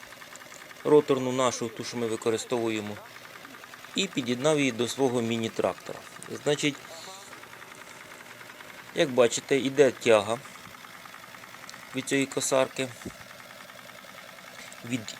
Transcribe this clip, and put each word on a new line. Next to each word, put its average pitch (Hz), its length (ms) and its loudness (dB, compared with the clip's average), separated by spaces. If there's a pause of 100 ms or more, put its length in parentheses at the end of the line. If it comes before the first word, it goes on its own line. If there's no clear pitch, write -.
(840)
роторну 139 480 8
нашу, 127 360 2
ту, 113 160 -8
що - 120 -6
ми 120 100 0
використовуємо, 110 920 0 (960)
і 196 120 4
під'єднав 135 520 2
її 135 140 4
до 113 160 0
свого 127 340 2
міні-трактора. 113 760 0 (460)
Значить, 147 300 2 (2250)
як 170 160 4
бачите, 127 480 6
іде 135 320 8
тяга 110 480 6 (1600)
від 131 120 -4
цієї 139 180 4
косарки, 131 640 0 (2000)
від 120 160 -4 (200)